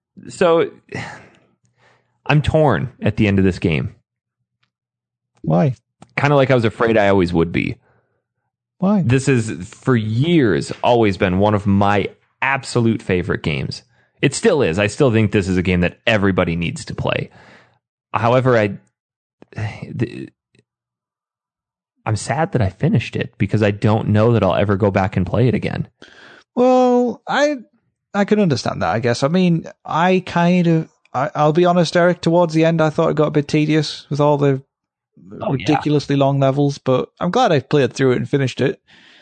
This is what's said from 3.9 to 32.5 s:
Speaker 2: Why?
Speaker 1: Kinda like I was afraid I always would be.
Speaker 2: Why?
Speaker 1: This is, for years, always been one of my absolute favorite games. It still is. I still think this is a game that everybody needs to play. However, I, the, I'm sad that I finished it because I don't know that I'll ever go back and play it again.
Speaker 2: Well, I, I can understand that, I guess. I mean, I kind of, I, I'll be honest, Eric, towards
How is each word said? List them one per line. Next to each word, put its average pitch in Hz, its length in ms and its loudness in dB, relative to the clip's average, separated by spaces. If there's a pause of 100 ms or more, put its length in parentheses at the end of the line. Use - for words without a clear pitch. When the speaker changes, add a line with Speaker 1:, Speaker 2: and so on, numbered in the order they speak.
Speaker 2:
Why? 160 340 0 (420)
Speaker 1:
Kinda 143 180 2
like 135 160 4
I 131 40 4
was 117 100 0
afraid 113 320 0
I 101 120 4
always 92 240 2
would 82 180 0
be. - 260 -4 (1040)
Speaker 2:
Why? 190 260 0
Speaker 1:
This 127 220 2
is, 104 420 -2
for - 260 0
years, 113 760 0 (120)
always 113 340 2
been 92 200 0
one 104 160 2
of 101 140 -2
my 101 420 0 (320)
absolute 123 640 -2
favorite 85 400 -4
games. - 400 -6 (400)
It 143 100 0
still 165 300 0
is. 87 160 0
I 104 80 0
still 131 240 0
think 107 200 2
this 98 160 0
is 92 100 0
a 92 40 0
game 87 200 0
that 85 260 -2
everybody 95 480 0
needs 85 300 -8
to - 100 -12
play. - 340 -6 (840)
However, 120 440 0
I, 104 200 -2 (1120)
the, 104 400 -8 (1800)
I'm 120 100 -2
sad 151 380 -4
that 123 80 2
I 92 80 0
finished - 460 -2
it - 220 -6
because 104 240 0
I 104 100 2
don't 107 380 0
know 107 240 4
that 104 100 2
I'll 87 120 2
ever 101 200 2
go 101 160 2
back 98 240 0
and 92 100 0
play 107 220 0
it 107 60 0
again. - 340 -4 (680)
Speaker 2:
Well, 247 720 2
I, 285 300 0 (560)
I 202 120 0
can 208 140 2
understand 120 420 0
that, 87 120 -2
I 110 60 0
guess. 120 240 -2
I 139 40 0
mean, 175 380 0 (200)
I 180 400 0
kind 175 420 0
of, 160 220 0 (240)
I, 131 220 -4
I'll 151 180 2
be 175 120 4
honest, 175 300 2
Eric, 175 260 2
towards 170 320 2